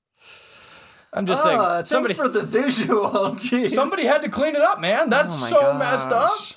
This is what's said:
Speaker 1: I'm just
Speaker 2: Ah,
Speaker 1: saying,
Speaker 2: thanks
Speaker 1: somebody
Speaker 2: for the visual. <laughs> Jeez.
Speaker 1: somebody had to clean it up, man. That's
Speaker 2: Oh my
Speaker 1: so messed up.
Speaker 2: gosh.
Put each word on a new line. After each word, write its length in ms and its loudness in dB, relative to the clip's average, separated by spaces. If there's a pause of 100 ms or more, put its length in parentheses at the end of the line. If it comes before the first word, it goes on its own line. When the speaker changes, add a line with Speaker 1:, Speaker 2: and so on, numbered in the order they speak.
(1120)
Speaker 1:
I'm 120 -4
just 200 2
Speaker 2:
Ah, 20 4
Speaker 1:
saying, 120 2
Speaker 2:
thanks 320 0
Speaker 1:
somebody 220 2
Speaker 2:
for 140 0
the 160 -2
visual. 640 0
<laughs> 40 -4 (220)
Jeez. 340 -2
Speaker 1:
somebody 340 0
had 200 2
to 60 -6
clean 240 -2
it 80 -2
up, 200 2
man. 280 0
That's 280 2
Speaker 2:
Oh 40 -2
my 60 0
Speaker 1:
so 260 4
messed 360 -2
up. 200 2
Speaker 2:
gosh. 280 -6